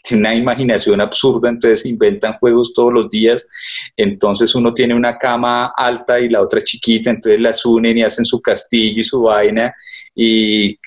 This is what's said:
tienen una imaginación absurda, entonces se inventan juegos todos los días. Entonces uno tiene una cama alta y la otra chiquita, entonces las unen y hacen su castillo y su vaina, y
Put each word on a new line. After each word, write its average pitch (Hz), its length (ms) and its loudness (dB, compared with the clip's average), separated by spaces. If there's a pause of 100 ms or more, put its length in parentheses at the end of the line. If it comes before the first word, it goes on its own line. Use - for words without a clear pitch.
tienen 107 240 0
una 113 80 -2
imaginación 117 640 0
absurda, 117 480 0
entonces 113 320 2
se 131 80 -6
inventan 107 480 0
juegos 120 360 2
todos 120 200 2
los 110 160 0
días. 113 360 0 (520)
Entonces 101 580 0
uno 120 180 2
tiene 120 200 0
una 120 240 0
cama 120 580 -2
alta 123 440 0
y 120 100 0
la 107 120 2
otra 98 200 0
chiquita, 117 480 -2
entonces 110 320 2
las 117 240 -2
unen 117 320 2
y 117 60 0
hacen 110 200 -2
su - 160 -2
castillo 110 640 -2
y - 20 -2
su 127 200 -2
vaina, 107 500 0 (420)
y 107 720 0